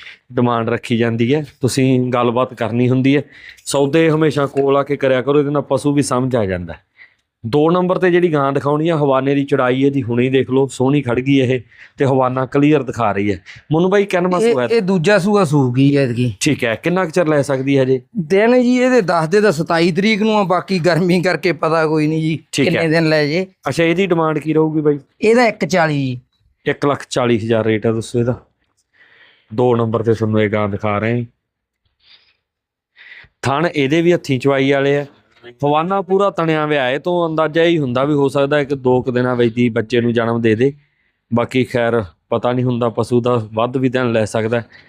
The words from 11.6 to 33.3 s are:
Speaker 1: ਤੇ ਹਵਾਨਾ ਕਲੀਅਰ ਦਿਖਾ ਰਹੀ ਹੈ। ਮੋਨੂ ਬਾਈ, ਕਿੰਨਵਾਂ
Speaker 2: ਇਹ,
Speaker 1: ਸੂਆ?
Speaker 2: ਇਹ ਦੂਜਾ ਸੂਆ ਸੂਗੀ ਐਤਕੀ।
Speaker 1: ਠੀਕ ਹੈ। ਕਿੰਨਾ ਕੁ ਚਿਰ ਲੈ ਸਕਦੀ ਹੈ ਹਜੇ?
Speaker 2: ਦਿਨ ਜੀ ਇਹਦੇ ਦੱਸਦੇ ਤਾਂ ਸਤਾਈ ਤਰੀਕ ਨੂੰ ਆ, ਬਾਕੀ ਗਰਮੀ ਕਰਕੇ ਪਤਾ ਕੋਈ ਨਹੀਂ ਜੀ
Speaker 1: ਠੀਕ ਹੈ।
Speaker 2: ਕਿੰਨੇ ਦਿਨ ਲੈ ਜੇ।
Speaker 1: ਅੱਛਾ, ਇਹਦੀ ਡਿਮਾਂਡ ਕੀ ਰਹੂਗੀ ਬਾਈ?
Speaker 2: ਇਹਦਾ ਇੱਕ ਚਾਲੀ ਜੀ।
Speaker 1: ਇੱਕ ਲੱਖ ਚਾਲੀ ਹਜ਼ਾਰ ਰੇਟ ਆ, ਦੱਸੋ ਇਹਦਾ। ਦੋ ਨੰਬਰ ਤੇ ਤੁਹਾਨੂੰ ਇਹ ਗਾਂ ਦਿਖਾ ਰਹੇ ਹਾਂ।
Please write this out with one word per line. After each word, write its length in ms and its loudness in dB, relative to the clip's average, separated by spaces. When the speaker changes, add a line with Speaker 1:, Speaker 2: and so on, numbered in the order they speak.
Speaker 1:
ਤੇ 80 0
ਹਵਾਨਾ 400 0
ਕਲੀਅਰ 380 2
ਦਿਖਾ 280 -2
ਰਹੀ 200 -2
ਹੈ। 120 -8
ਮੋਨੂ 180 2
ਬਾਈ, 160 2
ਕਿੰਨਵਾਂ 360 -2
Speaker 2:
ਇਹ, 120 2
Speaker 1:
ਸੂਆ? 120 0
Speaker 2:
ਇਹ 160 0
ਦੂਜਾ 360 2
ਸੂਆ 260 2
ਸੂਗੀ 520 2
ਐਤਕੀ। 440 0
Speaker 1:
ਠੀਕ 240 -2
ਹੈ। 120 0
ਕਿੰਨਾ 300 -2
ਕੁ 60 -6
ਚਿਰ 160 0
ਲੈ 140 2
ਸਕਦੀ 360 0
ਹੈ 60 4
ਹਜੇ? 180 0
Speaker 2:
ਦਿਨ 440 2
ਜੀ 160 2
ਇਹਦੇ 240 2
ਦੱਸਦੇ 400 0
ਤਾਂ 100 4
ਸਤਾਈ 400 0
ਤਰੀਕ 300 0
ਨੂੰ 160 2
ਆ, 60 2
ਬਾਕੀ 360 -2
ਗਰਮੀ 420 2
ਕਰਕੇ 300 0
ਪਤਾ 360 0
ਕੋਈ 200 0
ਨਹੀਂ 140 -2
ਜੀ 180 -2
Speaker 1:
ਠੀਕ 160 0
ਹੈ। 40 0
Speaker 2:
ਕਿੰਨੇ 160 0
ਦਿਨ 220 2
ਲੈ 160 2
ਜੇ। 220 -4
Speaker 1:
ਅੱਛਾ, 160 0
ਇਹਦੀ 240 0
ਡਿਮਾਂਡ 320 0
ਕੀ 140 -4
ਰਹੂਗੀ 280 0
ਬਾਈ? 180 0
Speaker 2:
ਇਹਦਾ 260 2
ਇੱਕ 180 -4
ਚਾਲੀ 400 0
ਜੀ। 160 -6
Speaker 1:
ਇੱਕ 200 -2
ਲੱਖ 240 -2
ਚਾਲੀ 280 0
ਹਜ਼ਾਰ 280 0
ਰੇਟ 200 0
ਆ, 60 2
ਦੱਸੋ 280 -4
ਇਹਦਾ। 260 -4
ਦੋ 220 2
ਨੰਬਰ 280 -2
ਤੇ 100 2
ਤੁਹਾਨੂੰ 280 0
ਇਹ 80 2
ਗਾਂ 200 -2
ਦਿਖਾ 280 -4
ਰਹੇ 220 -2
ਹਾਂ। 60 -6